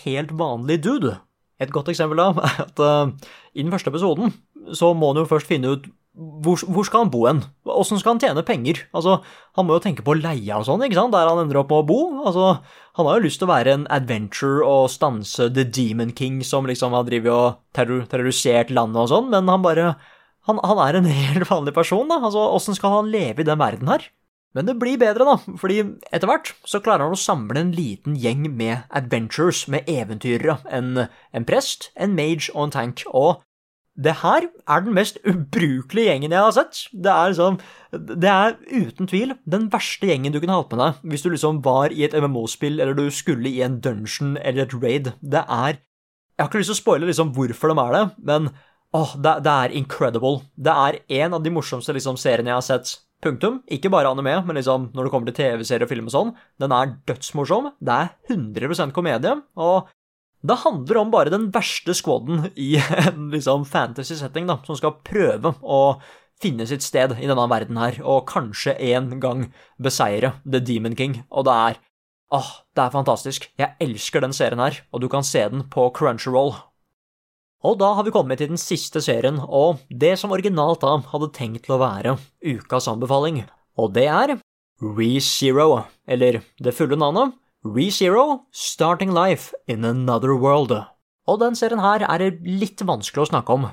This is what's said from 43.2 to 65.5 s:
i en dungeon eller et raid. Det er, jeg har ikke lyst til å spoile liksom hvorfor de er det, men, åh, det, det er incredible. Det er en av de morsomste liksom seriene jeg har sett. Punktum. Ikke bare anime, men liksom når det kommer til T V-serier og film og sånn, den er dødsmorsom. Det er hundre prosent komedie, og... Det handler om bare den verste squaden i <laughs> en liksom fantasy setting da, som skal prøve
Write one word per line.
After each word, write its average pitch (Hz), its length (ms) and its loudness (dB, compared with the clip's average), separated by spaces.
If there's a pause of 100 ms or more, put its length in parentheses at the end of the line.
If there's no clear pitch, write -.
i 127 120 -2
en 127 200 -4
dungeon 135 560 -4
eller 135 240 -2
et 131 120 -8
raid. 127 440 -2
Det 143 240 -2
er, 123 360 -2
jeg - 640 -8
har 143 40 -6
ikke 208 160 -2
lyst 190 80 -4
til 196 80 -4
å - 20 -16
spoile 170 260 2
liksom 151 280 0
hvorfor 131 360 0
de 156 120 2
er 120 120 0
det, 208 80 4 (280)
men, 151 200 0 (440)
åh, 156 240 -2
det, 151 240 2
det 147 200 4
er 139 160 -4
incredible. 131 580 0 (180)
Det 151 200 0 (120)
er - 140 -4 (220)
en 175 120 -2
av 160 80 -4
de 165 80 -2
morsomste 139 440 -4
liksom 131 240 -6
seriene 120 340 0
jeg 123 80 0
har 131 100 -2
sett. - 280 -4 (240)
Punktum. 190 380 -2 (100)
Ikke 156 160 -2
bare 156 240 4
anime, 139 220 -2 (100)
men 165 140 -4
liksom 131 340 0
når 131 140 -4
det 131 60 -4
kommer 123 180 -2
til 120 80 -8
T 143 60 0 (120)
V-serier 117 300 -2
og - 40 -4
film 113 200 -6
og - 20 -12
sånn, 202 200 0 (280)
den 135 160 -2
er 131 220 0 (100)
dødsmorsom. 156 640 -2 (100)
Det 139 140 -2
er 156 160 0 (180)
hundre 120 400 -4
prosent 156 280 -2
komedie, 175 420 0 (180)
og... 180 320 2 (580)
Det 233 160 2
handler 208 380 0
om 220 140 0
bare 151 180 4
den 214 220 0
verste - 420 -4
squaden 151 540 -2 (100)
i 139 160 0 (140)
<laughs> 175 160 2
en 151 260 -4
liksom 143 360 0
fantasy 139 520 -4
setting 143 300 -6
da, 139 80 -2 (100)
som 156 100 -6
skal 151 280 -2
prøve 135 480 0 (100)